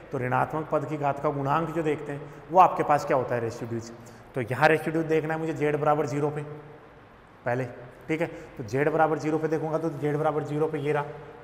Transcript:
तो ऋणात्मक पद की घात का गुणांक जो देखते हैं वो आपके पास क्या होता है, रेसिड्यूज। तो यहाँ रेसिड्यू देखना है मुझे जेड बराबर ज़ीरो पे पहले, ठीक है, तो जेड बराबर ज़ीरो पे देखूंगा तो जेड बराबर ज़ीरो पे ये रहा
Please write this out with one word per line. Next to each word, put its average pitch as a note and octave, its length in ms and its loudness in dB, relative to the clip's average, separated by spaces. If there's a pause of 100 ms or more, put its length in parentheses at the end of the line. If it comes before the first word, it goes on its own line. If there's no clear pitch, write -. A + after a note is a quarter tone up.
(120)
तो C3+ 80 -2
ऋणात्मक C3 520 0
पद D3 160 0
की D3+ 100 -4
घात C#3+ 220 0
का D3+ 120 0
गुणांक C#3+ 380 0
जो D#3 140 -2
देखते D3 280 -2
हैं - 400 -12
वो F3+ 80 8
आपके E3 240 8
पास D3 220 2
क्या D3 120 2
होता A#2+ 180 0
है, A#2 60 0
रेसिड्यूज। A2+ 500 -6 (440)
तो C3 60 -2
यहाँ B2+ 260 4
रेसिड्यू D#3+ 380 2
देखना D#3 280 0
है D#3+ 60 -4
मुझे D#3+ 140 -2
जेड D3 240 0
बराबर D3+ 280 2
ज़ीरो C#3+ 240 0
पे D3 140 -6 (1000)
पहले, B2 200 0 (420)
ठीक D#3+ 140 0
है, D#3+ 60 0
तो - 380 -12
जेड C3+ 240 2
बराबर D#3 300 4
ज़ीरो D3+ 180 0
पे D#3 100 0
देखूंगा D#3 300 0
तो D#3+ 140 -2
जेड D3 260 -2
बराबर D3+ 280 0
ज़ीरो D3+ 220 0
पे D#3 120 -4
ये D3 140 0
रहा D3 120 0 (380)